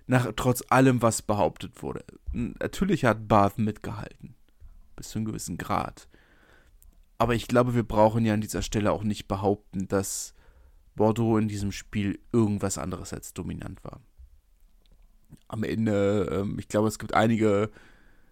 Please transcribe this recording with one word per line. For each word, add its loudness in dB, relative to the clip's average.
nach, 2
trotz 0
allem, 6
was 2
behauptet -2
wurde. -8
N-, -4
natürlich 0
hat 2
Bath 4
mitgehalten. -6
Bis -14
zu -6
einem -2
gewissen -6
Grad. -6
Aber 0
ich -4
glaube, 4
wir 2
brauchen 4
ja 2
an 0
dieser -4
Stelle 0
auch -2
nicht -4
behaupten, -2
dass -4
Bordeaux 2
in 0
diesem -6
Spiel -6
irgendwas 0
anderes -8
als -14
dominant -10
war. -16
Am -6
Ende, 0
ähm, -4
ich -10
glaube, 2
es -4
gibt -10
einige, 4